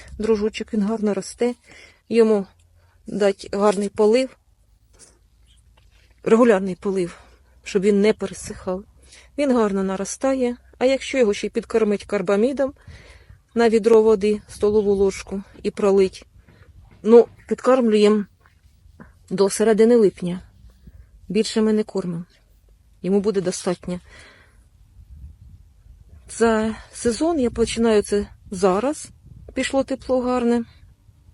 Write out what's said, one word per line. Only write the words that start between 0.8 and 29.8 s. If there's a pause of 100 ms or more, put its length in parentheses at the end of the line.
гарно
росте. (540)
Йому (600)
дать
гарний
полив. (1900)
Регулярний
полив, (440)
щоб
він
не
пересихав. (540)
Він
гарно
наростає. (220)
А
якщо
його
ще
підкормить
карбамідом (840)
на
відро
води,
столову
ложку, (200)
і
пролить, (760)
ну, (220)
підкармлюємо (1080)
до
середини
липня. (880)
Більше
ми
не
кормимо. (800)
Йому
буде
достатньо. (2250)
За (180)
сезон
я
починаю
це (240)
зараз. (460)
Пішло